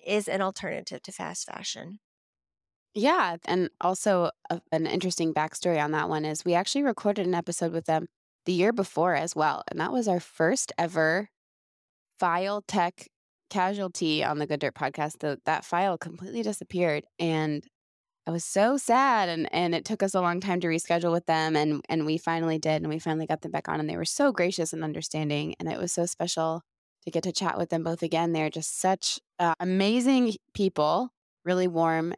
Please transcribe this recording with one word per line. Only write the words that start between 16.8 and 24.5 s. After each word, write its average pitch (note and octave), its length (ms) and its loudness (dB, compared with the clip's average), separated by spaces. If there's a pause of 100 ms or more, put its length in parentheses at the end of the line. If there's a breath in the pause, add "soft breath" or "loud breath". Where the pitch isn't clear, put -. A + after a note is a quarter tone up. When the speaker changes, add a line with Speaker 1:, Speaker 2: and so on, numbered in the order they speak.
Speaker 2:
and D#3 440 0 (640)
I D#3+ 60 -4
was E3+ 140 -4
so A#3 320 2
sad A#3+ 520 4
and, E3 240 -2
and E3+ 220 2
it - 80 -2
took G#3+ 180 -4
us G3 140 0
a F#3 60 2
long F3 180 2
time G3 220 0
to F3 60 0
reschedule E3+ 440 2
with E3+ 140 0
them D#3+ 300 2
and, D3+ 340 2
and D#3+ 160 0
we D#3 120 0
finally E3 400 0
did D#3 240 0
and D#3+ 60 -4
we D#3 100 -2
finally D#3+ 300 -2
got D#3 140 -2
them D3+ 100 -8
back D#3 160 -4
on D#3+ 120 -2
and D3+ 100 -4
they E3+ 80 -6
were E3+ 80 -4
so C#4+ 260 2
gracious F3+ 420 -2